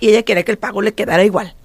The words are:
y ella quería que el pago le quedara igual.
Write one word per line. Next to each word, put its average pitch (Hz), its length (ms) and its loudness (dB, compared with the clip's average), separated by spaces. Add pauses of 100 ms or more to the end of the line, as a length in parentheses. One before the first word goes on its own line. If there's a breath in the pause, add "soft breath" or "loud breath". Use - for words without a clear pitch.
y 226 80 4
ella 220 140 4
quería 180 200 0
que - 80 -4
el 208 60 -4
pago 202 240 -6
le 208 140 -2
quedara 175 280 0
igual. 185 420 -2